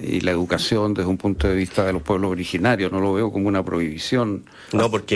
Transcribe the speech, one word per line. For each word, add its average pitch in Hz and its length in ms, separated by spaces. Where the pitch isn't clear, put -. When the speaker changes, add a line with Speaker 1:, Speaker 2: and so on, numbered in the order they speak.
Speaker 1:
y - 180
la 90 120
educación 90 600
desde 95 140
un 95 80
punto 101 320
de 95 80
vista 95 280
de 95 80
los 87 100
pueblos 95 280
originarios. 92 640
No 95 80
lo 98 140
veo 104 180
como 98 160
una 95 160
prohibición 87 800
Speaker 2:
No, 113 80
Speaker 1:
hacia 113 100
Speaker 2:
porque 107 260